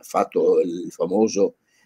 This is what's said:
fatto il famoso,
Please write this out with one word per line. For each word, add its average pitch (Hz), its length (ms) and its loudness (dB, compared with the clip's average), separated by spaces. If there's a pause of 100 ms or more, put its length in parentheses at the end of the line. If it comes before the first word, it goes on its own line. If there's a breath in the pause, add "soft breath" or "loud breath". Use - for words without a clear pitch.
fatto 85 600 0
il 87 300 -6
famoso, - 640 0 (300)